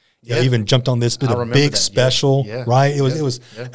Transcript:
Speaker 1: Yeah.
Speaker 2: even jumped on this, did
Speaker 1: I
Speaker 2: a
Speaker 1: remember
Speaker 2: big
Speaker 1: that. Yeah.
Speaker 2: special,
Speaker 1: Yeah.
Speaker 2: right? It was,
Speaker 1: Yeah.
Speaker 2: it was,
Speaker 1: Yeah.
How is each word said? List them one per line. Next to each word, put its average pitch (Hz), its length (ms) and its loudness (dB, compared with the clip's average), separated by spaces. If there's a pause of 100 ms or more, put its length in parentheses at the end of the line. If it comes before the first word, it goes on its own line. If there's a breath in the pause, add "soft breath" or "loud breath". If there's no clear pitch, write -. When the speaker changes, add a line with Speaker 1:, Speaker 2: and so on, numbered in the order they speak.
(220 soft breath)
Speaker 1:
Yeah. 117 200 -2
Speaker 2:
even 123 240 2
jumped 123 220 0
on 123 120 0
this, 120 160 0
did 135 140 -2
Speaker 1:
I - 20 0
Speaker 2:
a 123 40 0
Speaker 1:
remember 120 180 -4
Speaker 2:
big 143 180 4
Speaker 1:
that. - 60 -2
Yeah. - 40 -2
Speaker 2:
special, 135 640 0
Speaker 1:
Yeah. 117 200 -10
Speaker 2:
right? 139 300 2
It 143 60 -2
was, 131 120 0
Speaker 1:
Yeah. 156 60 -4
Speaker 2:
it - 20 -4
was, 127 180 -4 (160 loud breath)
Speaker 1:
Yeah. 123 180 -12